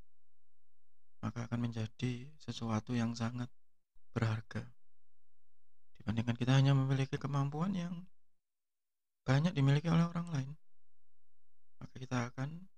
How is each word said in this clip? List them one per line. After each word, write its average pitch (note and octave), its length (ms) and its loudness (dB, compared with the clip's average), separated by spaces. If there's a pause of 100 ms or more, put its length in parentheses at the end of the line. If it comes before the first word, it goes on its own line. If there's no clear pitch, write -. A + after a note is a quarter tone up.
(1200)
maka A#2 260 -2
akan A#2+ 220 2
menjadi A#2+ 580 -2 (120)
sesuatu A#2 560 0
yang A#2 200 4
sangat A#2+ 320 -2 (640)
berharga. A2+ 560 0 (1300)
Dibandingkan A#2 340 0
kita B2+ 220 6
hanya C#3 160 8
memiliki C3+ 420 4
kemampuan C#3+ 600 0
yang F3 160 -4 (1300)
banyak C#3+ 320 6
dimiliki C#3 320 6
oleh E3 240 6
orang E3+ 240 -2
lain, C3+ 180 0 (1300)
maka - 200 -10
kita B2 360 0
akan D#3+ 320 -4 (120)